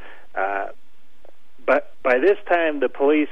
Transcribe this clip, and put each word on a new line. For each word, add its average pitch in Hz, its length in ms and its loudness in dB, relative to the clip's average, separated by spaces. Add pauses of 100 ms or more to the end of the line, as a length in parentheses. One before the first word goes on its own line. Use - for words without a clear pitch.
(340)
Uh, 98 360 -2 (960)
but 139 280 2 (100)
by 127 160 4
this 190 180 4 (100)
time, 165 320 2
the 127 100 2
police 147 420 4